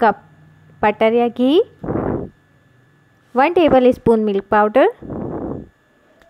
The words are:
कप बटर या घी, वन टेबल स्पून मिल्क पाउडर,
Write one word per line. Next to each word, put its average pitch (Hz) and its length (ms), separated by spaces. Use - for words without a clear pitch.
कप 208 220
बटर 220 320
या 240 140
घी, 262 340
वन 285 180
टेबल 262 380
स्पून 226 320
मिल्क 196 280
पाउडर, 214 380